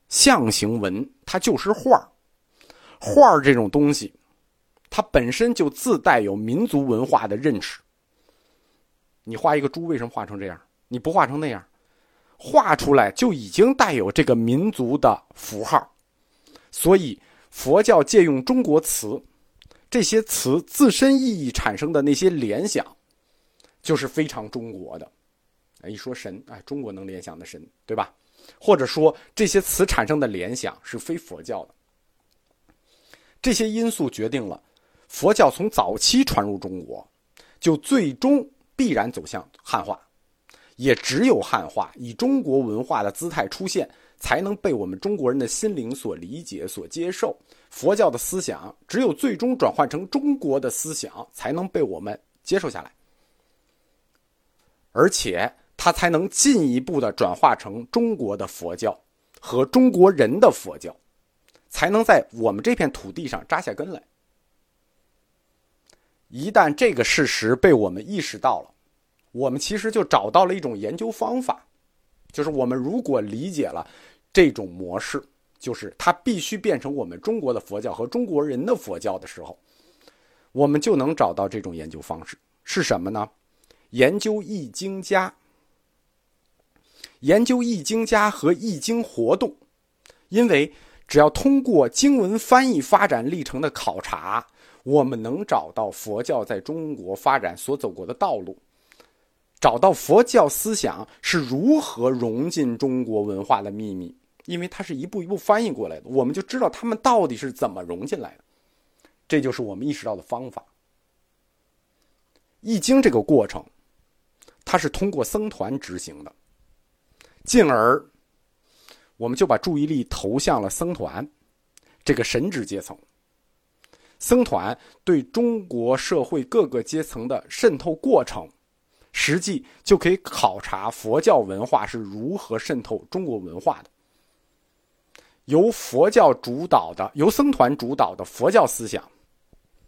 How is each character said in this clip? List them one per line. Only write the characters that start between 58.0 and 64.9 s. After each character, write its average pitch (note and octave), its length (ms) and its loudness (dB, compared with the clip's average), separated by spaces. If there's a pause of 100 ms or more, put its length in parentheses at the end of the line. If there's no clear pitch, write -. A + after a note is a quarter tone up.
国 A2 200 -4
的 G2+ 120 -8
佛 E2+ 280 -10
教 G#2+ 220 -4 (420)
和 B2+ 260 0
中 B3+ 260 6
国 F#3 200 8
人 C3+ 280 2
的 A3 120 10
佛 E2 260 -10
教， E2+ 180 -14 (720)
才 - 200 -2
能 G#3+ 140 2
在 F#3+ 280 6
我 A2+ 200 0
们 G2+ 120 -6
这 A#3+ 120 4
片 D3+ 160 0
土 - 200 -14
地 D#3+ 160 -10
上 A#2+ 200 -10
扎 D#3+ 120 0
下 B2 140 -8
根 D#3+ 180 -8
来。 D#3 100 -14 (2250)